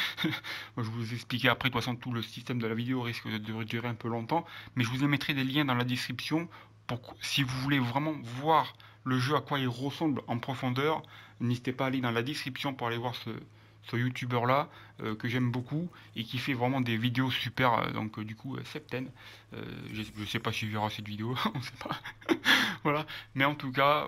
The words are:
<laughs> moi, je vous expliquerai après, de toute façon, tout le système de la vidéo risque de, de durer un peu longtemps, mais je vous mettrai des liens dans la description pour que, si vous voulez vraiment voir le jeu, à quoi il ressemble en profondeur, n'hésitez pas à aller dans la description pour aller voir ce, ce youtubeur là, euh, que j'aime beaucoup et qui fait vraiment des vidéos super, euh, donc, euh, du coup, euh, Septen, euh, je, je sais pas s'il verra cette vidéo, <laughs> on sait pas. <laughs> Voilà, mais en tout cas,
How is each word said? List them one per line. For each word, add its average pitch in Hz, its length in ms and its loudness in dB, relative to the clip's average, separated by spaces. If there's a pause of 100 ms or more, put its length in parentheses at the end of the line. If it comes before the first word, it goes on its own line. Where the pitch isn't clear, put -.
(240)
<laughs> 160 80 2 (460)
moi, 120 80 -2
je 110 40 -4
vous 113 240 -4
expliquerai 123 360 2
après, 120 180 4
de 123 60 0
toute 117 80 2
façon, 120 160 -2
tout 123 160 -4
le 117 80 0
système 123 380 -4
de 113 60 0
la 110 100 0
vidéo 123 260 0
risque 117 260 -4
de, 110 100 -2
de 110 260 -4
durer 113 260 -2
un 117 40 -2
peu 110 140 -6
longtemps, 117 380 0 (300)
mais 123 100 4
je 110 40 0
vous 131 160 2
mettrai 143 280 2
des 135 100 0
liens 135 220 2
dans 127 100 4
la 123 80 4
description 127 640 0 (400)
pour 117 140 -4
que, - 80 -16 (120)
si - 220 2
vous 131 160 -2
voulez 139 200 2
vraiment 139 340 2
voir 135 600 4 (300)
le 131 160 2
jeu, 139 160 2
à 131 60 2
quoi 139 180 0
il 131 80 2
ressemble 135 600 0
en 120 120 -2
profondeur, 135 640 0 (380)
n'hésitez 123 320 0
pas 135 100 -2
à 135 40 2
aller 131 120 0
dans 123 120 2
la 117 120 4
description 139 500 -4
pour 123 140 -4
aller 117 100 0
voir 120 180 -2
ce, - 160 -8 (520)
ce - 140 -4
youtubeur 123 480 0
là, 139 240 4 (320)
euh, 110 140 -2
que 117 140 -2
j'aime 123 220 2
beaucoup 147 380 -2 (280)
et 120 80 -4
qui 123 120 -6
fait 135 160 -2
vraiment 127 280 2
des 117 160 2
vidéos 123 340 2
super, 120 420 2
euh, - 180 2
donc, 110 280 -4
euh, 110 60 -6
du 110 100 -8
coup, 131 220 -8
euh, 120 80 -8
Septen, 131 440 -8 (440)
euh, 113 100 -10 (300)
je, 107 100 -4 (140)
je 104 80 -6
sais 104 140 -2
pas 107 120 0
s'il 107 180 -2
verra 107 200 2
cette 107 180 -6
vidéo, 110 280 -2 (100)
<laughs> 220 80 0
on 131 80 -2
sait - 180 -8
pas. - 200 -4 (300)
<laughs> - 60 6 (460)
Voilà, 151 240 4 (300)
mais 131 80 4
en 147 120 4
tout 139 180 -4
cas, 143 340 6